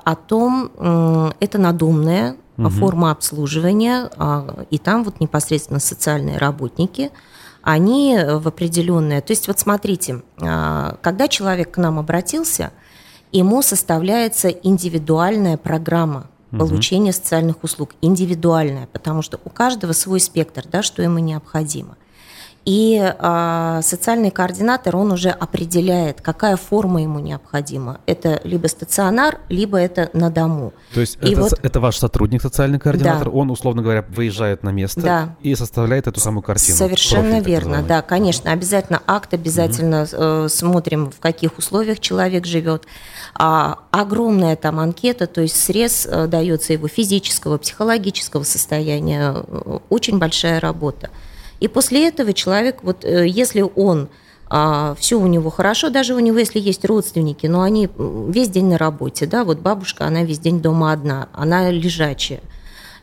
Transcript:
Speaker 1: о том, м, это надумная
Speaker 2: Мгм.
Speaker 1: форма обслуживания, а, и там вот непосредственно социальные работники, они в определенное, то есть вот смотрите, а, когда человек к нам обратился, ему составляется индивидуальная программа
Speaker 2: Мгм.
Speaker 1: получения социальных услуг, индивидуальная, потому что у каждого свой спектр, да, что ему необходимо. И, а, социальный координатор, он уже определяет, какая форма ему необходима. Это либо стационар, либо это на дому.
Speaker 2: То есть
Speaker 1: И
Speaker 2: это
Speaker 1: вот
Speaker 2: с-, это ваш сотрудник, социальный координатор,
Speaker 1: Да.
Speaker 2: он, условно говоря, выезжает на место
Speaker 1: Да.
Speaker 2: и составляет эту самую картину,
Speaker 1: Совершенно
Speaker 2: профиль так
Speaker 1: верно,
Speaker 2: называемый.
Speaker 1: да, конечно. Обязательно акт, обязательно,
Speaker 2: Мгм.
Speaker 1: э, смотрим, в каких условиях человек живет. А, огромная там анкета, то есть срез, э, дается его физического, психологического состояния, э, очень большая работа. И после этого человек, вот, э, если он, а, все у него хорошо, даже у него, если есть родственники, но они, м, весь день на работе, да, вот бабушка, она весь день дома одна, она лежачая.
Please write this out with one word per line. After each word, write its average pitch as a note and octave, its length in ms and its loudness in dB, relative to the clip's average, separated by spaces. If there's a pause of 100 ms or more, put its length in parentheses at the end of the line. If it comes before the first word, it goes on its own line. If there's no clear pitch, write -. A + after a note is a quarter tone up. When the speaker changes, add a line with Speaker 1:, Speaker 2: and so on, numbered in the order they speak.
Speaker 1:
о D#3+ 100 0
том, B3 640 0
м, E3 640 2
это G#3 160 -2
надумная E3+ 800 2 (200)
Speaker 2:
Мгм. A2+ 140 2
Speaker 1:
форма E3 400 2
обслуживания, F3+ 1080 0
а, D3 520 -4
и D3+ 100 0
там A3+ 260 0
вот G3 160 -6
непосредственно D3+ 580 -2
социальные C#3+ 600 -2
работники, C#3+ 720 -2 (520)
они A#3 560 4 (100)
в D#3 200 0
определенное, E3 760 0
то - 100 -2
есть A3 160 -2
вот G3+ 120 -2
смотрите, G3+ 640 -2 (180)
а, D#2 600 -2
когда F#3+ 280 0
человек F#3 420 -2
к - 60 -18
нам D#3+ 220 2
обратился, F3+ 720 -2 (600)
ему G3 300 4
составляется G3 880 0
индивидуальная F3 1080 0
программа D#3+ 720 -2 (240)
Speaker 2:
Мгм. A2+ 80 -2
Speaker 1:
получения F3+ 540 2
социальных E3 500 -2
услуг, D#3 280 -6 (100)
индивидуальная, E3 920 2
потому D#3 300 -4
что - 240 -10
у - 40 -16
каждого A3+ 440 0
свой F#3+ 260 0
спектр, D#3+ 500 -2
да, C#3+ 140 -2
что - 200 -4
ему E3+ 160 2
необходимо. D#3 760 -4 (720)
И, G#3+ 340 4 (200)
а, E3 640 0
социальный G#3+ 500 0
координатор, F#3 640 0
он G3+ 180 2
уже F3+ 180 0
определяет, E3+ 920 -2
какая F#3+ 360 0
форма F#3 440 0
ему D3+ 180 -4
необходима. C#3+ 880 -6
Это D#3+ 380 0
либо E3 240 -2
стационар, A3 720 0 (100)
либо G3 300 0
это F3+ 340 0
на E3+ 160 2
дому. D#3+ 440 -2 (200)
Speaker 2:
То A#2+ 80 0
есть - 200 -4
Speaker 1:
И - 100 2
Speaker 2:
это G#3 100 4
Speaker 1:
вот G#3+ 100 4
Speaker 2:
с-, - 120 0
это C3 160 0
ваш A#2 180 2
сотрудник, A2+ 440 0
социальный C#3 380 0
координатор, D3 500 2
Speaker 1:
Да. - 40 -4
Speaker 2:
он, C3+ 180 2
условно A#2+ 300 -2
говоря, A2 280 0
выезжает G#2 540 -2
на G2+ 80 -2
место G2 300 -2
Speaker 1:
Да. E3 380 -2
Speaker 2:
и C#3 160 -2
составляет A#2+ 520 -2
эту A2+ 120 -4
самую G#2+ 240 -2
картину, - 340 0
Speaker 1:
Совершенно F#3 460 2
Speaker 2:
профиль A3 200 2
так F#3 40 -8
Speaker 1:
верно, D#3+ 220 0
Speaker 2:
называемый. D3+ 200 -2
Speaker 1:
да, D#3+ 140 2
конечно. F3+ 480 0
Обязательно F3+ 560 -2
акт, G3+ 260 -2
обязательно, E3 680 0
Speaker 2:
Мгм. D3+ 80 -4 (360)
Speaker 1:
э, D3+ 40 -2
смотрим, D#3+ 600 0
в - 80 -18
каких E3 380 -2
условиях G#3+ 420 -2
человек F#3 460 0
живет. D#3+ 400 -2 (500)
А, D#3 440 2 (120)
огромная G3+ 640 2
там D#3 220 -2
анкета, E3+ 480 -2
то E3+ 140 -2
есть D#3+ 140 0
срез, A3+ 560 0
э, D#3+ 160 2
дается E3 460 0
его D#3 140 -2
физического, F#3+ 720 0
психологического G3 840 -2
состояния, D3 920 -2
э, - 440 -8 (100)
очень A3 300 0
большая E3 400 0
работа. D#3+ 500 -4 (520)
И G#3+ 60 2
после C4+ 400 2
этого C#4 260 0
человек, A3 500 0
вот, F#3 220 -4
э, F3 220 4
если G#3+ 340 2 (140)
он, E3+ 320 2 (420)
а, D3+ 500 2
все A#3 200 0
у F#3 80 4
него E3 220 2
хорошо, G#3 400 0
даже B3+ 260 0
у B3 40 0
него, A3+ 200 4
если A3 200 0
есть G3 260 0
родственники, E3+ 600 0
но F3 140 2
они, G3+ 280 2 (100)
м, A2 320 -4
весь A#3 180 2
день F#3 180 2
на E3+ 100 4
работе, D3 500 -2
да, A#3 160 0
вот D#3+ 160 0
бабушка, F#3+ 480 -4
она E3 160 0
весь D#3+ 160 -4
день E3 220 0
дома D#3+ 320 2
одна, C#3 400 -4
она F3+ 380 0
лежачая. E3 680 -2 (600)